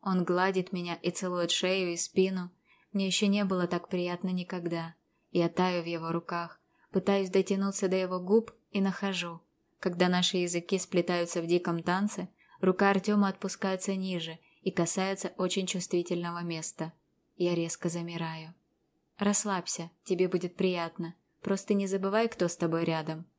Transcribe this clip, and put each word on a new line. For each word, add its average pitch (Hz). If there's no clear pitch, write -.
Он 180
гладит 185
меня 175
и 175
целует 175
шею 185
и 170
спину. 185
Мне 196
еще 190
не 202
было 185
так 175
приятно 175
никогда. 175
Я 170
таю 180
в 165
его 165
руках, 170
пытаюсь 196
дотянуться 196
до 185
его 185
губ 214
и 202
нахожу. 185
Когда 180
наши 180
языки 175
сплетаются 175
в 170
диком 170
танце, 185
рука 185
Артема 196
отпускается 190
ниже 175
и 190
касается 190
очень 185
чувствительного 175
места. 160
Я 175
резко 165
замираю. 165
«Расслабься, 196
тебе 180
будет 175
приятно. 170
Просто 196
не 196
забывай, 196
кто 180
с -
тобой 165
рядом». 160